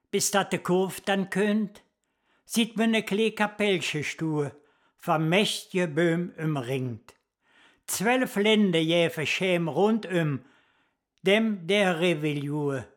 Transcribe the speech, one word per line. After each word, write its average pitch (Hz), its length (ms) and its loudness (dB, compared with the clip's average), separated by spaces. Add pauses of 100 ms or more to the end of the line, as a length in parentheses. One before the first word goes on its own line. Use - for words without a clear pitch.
(120)
bis - 200 -2
dat 190 220 0
de 175 60 -2
Kurf 185 420 0
dann 196 280 -2
könnt, 208 540 -2 (640)
sieht 226 320 -2
mir 226 100 2
ne 220 160 2
klee 214 280 0
Kapellche 202 720 -2
stue, 151 480 -4 (460)
vom 160 320 0
mächt'ge 185 580 0
Böhm 170 500 0
umringt. 131 800 -4 (720)
Zwölf 247 480 0
Lände 202 440 4
jäfe 165 460 2
schäm 175 420 0
rundum, 170 760 0 (760)
dem 202 460 2
der 190 320 2
Reveillue. 147 840 -2 (120)